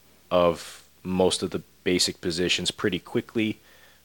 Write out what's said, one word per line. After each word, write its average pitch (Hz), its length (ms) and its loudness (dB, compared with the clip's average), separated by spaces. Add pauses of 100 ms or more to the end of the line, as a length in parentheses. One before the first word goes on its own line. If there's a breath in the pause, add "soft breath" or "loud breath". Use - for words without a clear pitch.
(300)
of 87 520 2 (200)
most 92 400 2
of 90 80 -4
the 85 120 -6 (220)
basic 90 360 0
positions 87 500 -2
pretty 92 280 -2
quickly, 110 640 -4 (440 soft breath)